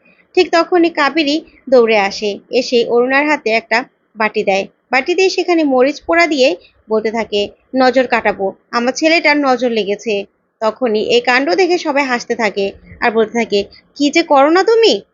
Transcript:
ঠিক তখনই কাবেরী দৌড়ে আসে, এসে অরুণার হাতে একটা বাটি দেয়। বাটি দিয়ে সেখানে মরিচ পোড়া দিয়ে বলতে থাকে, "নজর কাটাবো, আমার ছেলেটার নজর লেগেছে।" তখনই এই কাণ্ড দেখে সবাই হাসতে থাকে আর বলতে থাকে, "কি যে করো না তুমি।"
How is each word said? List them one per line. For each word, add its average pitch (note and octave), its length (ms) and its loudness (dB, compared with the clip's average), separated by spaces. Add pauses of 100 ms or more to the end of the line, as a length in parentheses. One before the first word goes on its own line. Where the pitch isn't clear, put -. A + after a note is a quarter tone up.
(360)
ঠিক F4+ 160 2
তখনই E4+ 380 2
কাবেরী D4 460 -2 (340)
দৌড়ে A#3 300 4
আসে, G3 300 -4 (220)
এসে B3 260 0 (120)
অরুণার C4 360 0
হাতে D4 240 -2
একটা A3 280 -2 (380)
বাটি G#3+ 280 -2
দেয়। G3 220 0 (240)
বাটি C4 260 -2
দিয়ে F#4+ 140 2
সেখানে F4 340 0
মরিচ C4+ 380 2
পোড়া E4+ 260 0
দিয়ে C#4+ 220 2 (400)
বলতে A3 220 -2
থাকে, G#3 300 -4 (340)
"নজর B3+ 320 2
কাটাবো, G#3+ 380 -2 (260)
আমার A#3+ 220 -2
ছেলেটার D#4+ 440 2
নজর B3+ 340 0
লেগেছে।" G#3 420 -4 (480)
তখনই A3 480 -2
এই A#3+ 120 4
কাণ্ড B3+ 340 0
দেখে F4 220 2
সবাই C#4+ 280 -2
হাসতে A#3+ 300 -4
থাকে G3+ 300 -2 (360)
আর A#3+ 100 0
বলতে A3 220 0
থাকে, A3+ 260 -2 (320)
"কি - 180 -2
যে E4 140 0
করো D4 260 4
না F4 140 4
তুমি।" A4+ 300 4 (200)